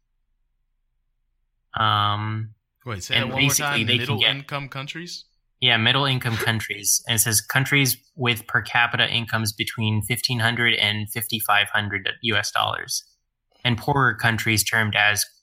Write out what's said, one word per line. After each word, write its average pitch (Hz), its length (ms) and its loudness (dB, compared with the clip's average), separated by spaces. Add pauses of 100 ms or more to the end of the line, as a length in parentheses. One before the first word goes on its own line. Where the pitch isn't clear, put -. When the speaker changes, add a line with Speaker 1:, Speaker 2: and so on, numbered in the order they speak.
(1700)
Speaker 1:
Um, 107 800 0 (320)
Speaker 2:
Wait, 104 180 -8
say 127 120 -4
Speaker 1:
and 123 80 2
Speaker 2:
that 127 100 -2
one 135 80 0
more 139 80 4
Speaker 1:
basically 147 160 0 (140)
Speaker 2:
time. 110 80 0
Speaker 1:
they 123 60 2
can 123 80 0
Speaker 2:
Middle 120 180 -2
Speaker 1:
get 113 160 2
Speaker 2:
income 139 340 -10
countries? 160 560 -12 (360)
Speaker 1:
Yeah, 120 160 6
middle 127 280 4
income 123 320 -2
countries. 104 680 -2
And 117 80 0
it 107 40 0
says 110 200 2
countries 135 560 2 (200)
with 120 320 -2
per 120 140 0
capita 120 480 2
incomes 110 440 -2
between 110 480 -2
fifteen 123 380 -2
hundred 117 340 2
and 104 360 0
fifty-five 107 600 0
hundred 101 400 -2 (140)
U 113 120 0
S 101 160 -2
dollars. - 520 -4 (600)
And 120 140 0
poorer 131 380 2
countries 110 480 0
termed 110 320 0
as, 104 280 2 (200)